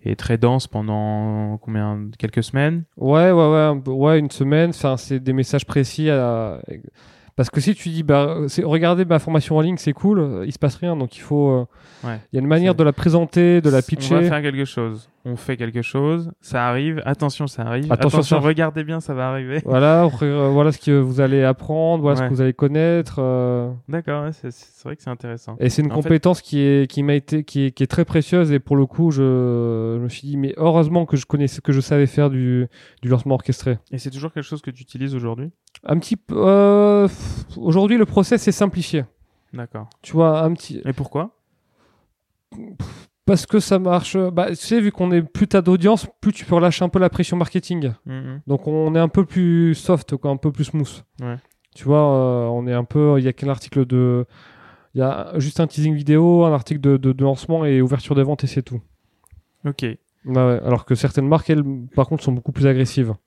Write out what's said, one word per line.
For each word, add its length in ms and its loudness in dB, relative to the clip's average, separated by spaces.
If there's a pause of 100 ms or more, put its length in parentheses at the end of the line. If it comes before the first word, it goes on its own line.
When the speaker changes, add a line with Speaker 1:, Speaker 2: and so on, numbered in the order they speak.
Speaker 1:
et 140 -2
très 200 -2
dense 300 2
pendant 920 -4
combien, 480 -6 (100)
quelques 260 -4
semaines ? 400 -2 (140)
Speaker 2:
Ouais, 340 4
ouais, 200 4
ouais, 80 4
un 200 2
peu, 120 -8
ouais, 280 4
une 120 -2
semaine. 400 2
Enfin, 260 -2
c'est 240 -6
des 120 -2
messages 320 -2
précis 440 -2
à, 500 -2 (760)
parce 140 0
que 100 -2
si 140 0
tu 140 -10
dis, 140 -6
bah, 340 2 (100)
c'est, 160 -4
regardez 420 2
ma 140 2
formation 380 0
en 40 4
ligne, 160 0
c'est 160 -4
cool, 520 0
il 60 -8
se 80 -12
passe 160 0
rien, 220 -4
donc 200 -6
il 40 -20
faut, 300 0
euh, 140 0 (380)
Speaker 1:
Ouais. 160 -10 (120)
Speaker 2:
il 40 -8
y 40 0
a 20 -2
une 60 -2
manière 260 2
Speaker 1:
C'est 60 -2
Speaker 2:
de 40 6
la 100 4
présenter, 680 2
de 80 4
la 80 4
Speaker 1:
On 20 6
va 40 0
Speaker 2:
pitcher. 400 0
Speaker 1:
faire 180 0
quelque 240 -4
chose. 440 -8 (160)
On 100 -8
fait 220 -6
quelque 240 -6
chose, 500 -2 (100)
ça 280 -4
arrive, 360 -2
attention, 420 -2
ça 160 -8
arrive, 280 -4
Speaker 2:
Attention, 280 2
Speaker 1:
attention, 180 2
Speaker 2:
ça 40 0
Speaker 1:
regardez 440 0
bien, 160 -6
ça 120 -8
va 160 -4
arriver. 360 -6
Speaker 2:
Voilà, 400 4
re-, 180 0
euh, 260 0
voilà 220 4
ce 60 -4
que 200 -2
vous 220 0
allez 240 2
apprendre, 580 0
voilà 180 2
Speaker 1:
Ouais. 60 -2
Speaker 2:
ce 40 -2
que 60 0
vous 60 0
allez 120 2
connaître, 680 0
euh. 500 -2 (200)
Speaker 1:
D'accord, 340 -6
ouais, 80 -8
c'est, 200 -14
c'est, 200 -20
c'est 160 -20
vrai 80 -12
que 80 -20
c'est 60 -10
intéressant. 500 -14
Speaker 2:
Et 100 2
c'est 120 -2
une 100 0
Speaker 1:
En 60 -6
fait 60 -2
Speaker 2:
compétence 380 4
qui 200 -4
est, 280 4
qui 140 -4
m'a 120 2
été, 280 -2
qui 220 -2
est, 60 0
qui 120 -2
est 40 -2
très 180 0
précieuse 480 2
et 60 2
pour 180 0
le 80 4
coup, 260 0
je, 840 0
je 60 -4
me 60 -4
suis 180 -14
dit, 100 -6
mais 180 -4
heureusement 500 2
que 120 0
je 80 -4
connaissais, 360 -2
que 120 0
je 80 2
savais 260 2
faire 220 2
du, 380 0 (340)
du 80 -6
lancement 260 0
orchestré. 440 -4 (120)
Speaker 1:
Et 60 -10
c'est 140 -10
toujours 200 -10
quelque 140 -10
chose 160 -12
que 100 -12
tu 120 -18
utilises 300 -8
aujourd'hui ? 380 -8 (320)
Speaker 2:
Un 160 0
petit 160 -4
p-, 220 -12
euh, 680 6
pff, 500 -8
aujourd'hui, 400 2
le 80 4
process 420 2
est 60 2
simplifié. 500 -2 (480)
Speaker 1:
D'accord. 380 -14 (140)
Speaker 2:
Tu 100 -16
vois, 280 4
un 120 0
petit 320 -12
Speaker 1:
Et 80 -4
pourquoi ? 380 -8 (1900)
Speaker 2:
Parce 200 2
que 140 0
ça 180 0
marche, 400 -2
bah, 320 -2
tu 60 -4
sais, 240 0
vu 120 2
qu'on 200 -2
est, 100 4
plus 280 -2
t'as 120 4
d'audience, 460 2 (140)
plus 100 0
tu 140 -8
peux 100 0
relâcher 300 2
un 40 -2
peu 80 -2
la 120 4
pression 260 -4
marketing. 560 -4 (140)
Speaker 1:
Mhm. 420 -12
Speaker 2:
Donc 200 -2
on 280 0
est 40 4
un 100 2
peu 160 2
plus 500 2
soft, 400 -2
quoi, 160 -4
un 60 -2
peu 160 -2
plus 120 -4
smooth. 380 -6 (180)
Speaker 1:
Ouais. 140 -8 (400)
Speaker 2:
Tu 80 -20
vois, 160 4 (100)
euh, 380 2
on 200 -4
est 60 -2
un 120 -2
peu, 340 2
il 60 0
y 20 2
a 60 0
quel 160 -6
article 360 -2
de, 400 0 (720)
il 40 -4
y 20 0
a 380 -4
juste 200 -4
un 80 2
teasing 260 -2
vidéo, 520 4
un 80 2
article 260 -4
de, 160 4
de, 160 0
de 120 -2
lancement 420 -2
et 160 4
ouverture 340 0
des 80 4
ventes 220 -2
et 20 -2
c'est 160 -4
tout. 180 -10 (840)
Speaker 1:
Ok. 200 -6 (380)
Speaker 2:
Bah 240 0
ouais, 180 0
alors 200 -2
que 100 0
certaines 320 0
marques, 220 0
elles, 140 2 (320)
par 120 2
contre, 160 -4
sont 80 0
beaucoup 220 -4
plus 120 0
agressives. 480 2 (140)